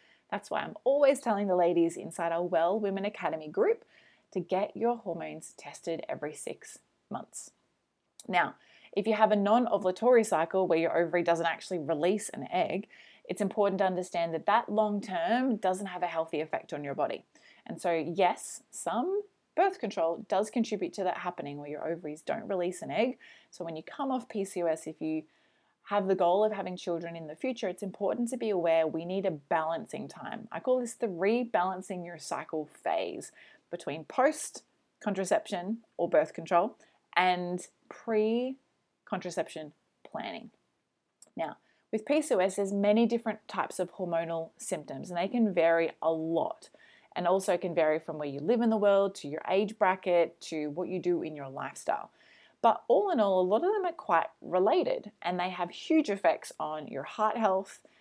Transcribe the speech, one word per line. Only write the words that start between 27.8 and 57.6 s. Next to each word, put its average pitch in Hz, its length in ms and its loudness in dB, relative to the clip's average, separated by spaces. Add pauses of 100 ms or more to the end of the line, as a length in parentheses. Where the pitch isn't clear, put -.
important 208 460 -2
to 262 80 -4
be 233 120 -2
aware 165 380 2
we 160 180 -4
need 185 200 -2
a 185 60 2
balancing 156 760 -4
time. - 440 -12
I - 80 -8
call 254 200 0
this 240 140 -6
the - 140 -4
rebalancing 185 1000 -2
your 170 120 -12
cycle 151 520 -6 (140)
phase - 480 -4 (380)
between 156 360 -8
post-contraception 196 1700 -2 (180)
or 170 120 0
birth 160 240 2
control 170 440 0 (380)
and 180 520 0 (220)
pre-contraception 214 1800 -4 (300)
planning. - 480 -12 (840)
Now, 160 220 -8 (340)
with 214 140 -4
P 294 160 4
C 269 140 0
O - 20 4
S, 185 200 2
there's 196 160 -2
many 208 320 4
different 226 420 -2
types - 320 -4
of 180 160 -4
hormonal 165 640 -4
symptoms, 147 520 -8
and 175 80 -6
they 180 100 0
can 220 260 2
vary 165 380 4 (100)
a 165 100 4
lot, 160 580 -2 (460)
and 180 100 -2
also 185 320 4
can 175 160 -4
vary 156 240 4
from 160 200 -8
where 151 100 -4
you 139 140 -6
live 220 180 2
in 233 100 4
the 220 80 4
world, 196 380 4
to - 140 -12
your 147 200 -6
age 202 300 0
bracket, 180 640 4
to 151 280 -4
what 165 200 -6
you 180 100 -4
do 175 240 0
in 151 120 -8
your 139 140 -10
lifestyle. - 640 -6 (500)
But - 260 4
all 392 240 4
in 277 80 2
all, 196 200 4
a 185 80 4
lot 220 160 2
of 370 100 2
them 381 120 -2
are 349 80 -4
quite - 340 2 (140)
related, 208 720 2 (100)
and 180 180 -2
they 180 100 -2
have 180 200 -6
huge - 400 2
effects 185 500 0
on 156 280 -6
your - 160 -6
heart 220 340 -2
health, 196 420 0 (220)